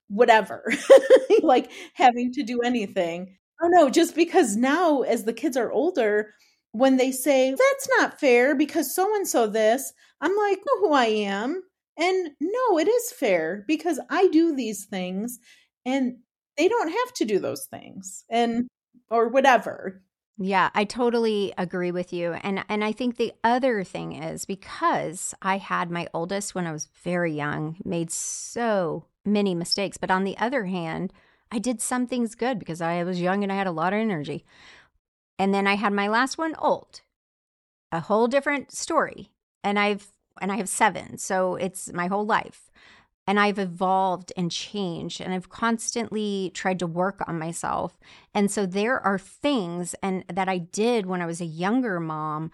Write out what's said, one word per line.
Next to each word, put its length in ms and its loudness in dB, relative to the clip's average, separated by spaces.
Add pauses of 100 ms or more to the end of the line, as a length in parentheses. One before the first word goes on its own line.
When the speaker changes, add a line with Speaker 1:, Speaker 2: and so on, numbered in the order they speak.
Speaker 1:
whatever, 560 4 (400)
<laughs> 380 6
like 280 4 (240)
having 400 4
to 100 -4
do 160 -4
anything. 760 -2 (240)
Oh 80 2
no, 220 8
just 240 2
because 420 2
now 460 2
as 220 0
the 80 -2
kids 240 -4
are 160 -2
older, 600 0 (400)
when 240 4
they 140 2
say, 400 2
"That's 380 2 (100)
not 220 0
fair 340 6
because 400 -2
so-and-so 540 0
this," 440 0 (280)
I'm 160 0
like, 220 2
"Know 300 0
who 40 4
I 140 4
am." 560 -2 (360)
And 320 0 (100)
no, 380 2
it 100 2
is 240 0
fair 560 0
because 400 -2
I 200 4
do 260 4
these 320 -6
things 520 -6 (460)
and 320 -2 (400)
they 100 4
don't 220 2
have 280 -2
to 100 0
do 120 0
those 280 -6
things 640 -16
and, 380 0 (420)
or 180 2
whatever. 760 2 (360)
Speaker 2:
Yeah, 360 2
I 100 2
totally 760 0
agree 320 -4
with 200 -6
you. 220 -4
And, 380 -6
and 120 -2
I 100 -2
think 240 -4
the 180 -2 (100)
other 400 2
thing 300 -10
is 320 -10
because 960 -4
I 160 -2
had 320 -4
my 240 -4
oldest 400 -6
when 120 -4
I 60 -6
was 160 -10 (140)
very 320 -2
young, 500 -4
made 260 -4
so 960 -4 (220)
many 280 2
mistakes. 440 -4
But 120 -4
on 140 2
the 140 -6
other 260 -2
hand, 480 -6 (400)
I 60 -4
did 240 -2
some 240 -2
things 280 -4
good 240 -4
because 220 -10
I 240 -2
was 160 -4
young 220 0
and 100 -2
I 40 -2
had 100 -2
a 60 -4
lot 200 -2
of 60 0
energy. 480 -4 (920)
And 140 2
then 140 2
I 80 2
had 180 -2
my 160 0
last 300 -2
one 200 -4
old, 440 -2 (880)
a 80 -4
whole 260 2
different 460 -2
story. 600 -4 (300)
And 160 0
I've, 280 -2 (340)
and 100 -4
I 60 -4
have 140 -4
seven, 480 -2
so 380 0
it's 360 -8
my 140 -4
whole 180 -2
life. 460 -4 (560)
And 120 2
I've 200 2
evolved 800 -2
and 120 -2
changed, 720 -8
and 140 -6
I've 160 -8
constantly 1040 -4
tried 240 -2
to 80 -4
work 400 -4
on 120 -6
myself. 600 -6 (340)
And 180 2
so 140 -2
there 360 0
are 180 0
things 840 -4
and, 300 -4
that 160 -2
I 80 -2
did 480 -2
when 160 -4
I 60 -4
was 160 -6
a 40 -6
younger 540 -2
mom 540 -6